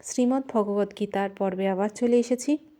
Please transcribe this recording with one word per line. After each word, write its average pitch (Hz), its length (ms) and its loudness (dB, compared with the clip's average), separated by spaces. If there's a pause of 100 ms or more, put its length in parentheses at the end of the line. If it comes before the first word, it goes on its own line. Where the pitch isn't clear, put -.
শ্রীমদ্ 262 480 0
ভগবদ্ 202 480 0
গীতার 202 300 -2
পর্বে 196 400 -2
আবার 190 200 0
চলে 240 300 2
এসেছি। 247 380 0 (220)